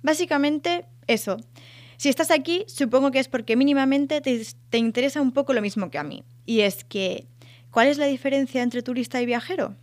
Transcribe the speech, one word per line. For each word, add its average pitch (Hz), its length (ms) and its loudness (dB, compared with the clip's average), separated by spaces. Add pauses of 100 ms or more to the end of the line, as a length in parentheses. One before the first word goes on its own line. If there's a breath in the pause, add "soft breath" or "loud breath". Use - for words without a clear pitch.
Básicamente, 311 840 0 (220)
eso. 214 300 -2 (600 loud breath)
Si 285 120 0
estás 320 220 2
aquí, 339 360 0
supongo 262 440 0
que 262 80 2
es 262 100 -2
porque 226 260 -2
mínimamente 277 640 2
te, 240 260 -2 (240)
te 240 80 0
interesa 247 440 0
un 254 100 2
poco 269 220 0
lo 220 80 2
mismo 202 280 -4
que 143 80 -8
a 147 60 -4
mí. 147 220 -12 (200)
Y 226 160 2
es 196 220 0
que, 190 420 -6 (460 loud breath)
¿cuál 240 160 6
es 285 100 4
la 294 80 0
diferencia 269 560 0
entre 240 220 -2
turista 247 380 -4
y 247 40 0
viajero? 240 580 -4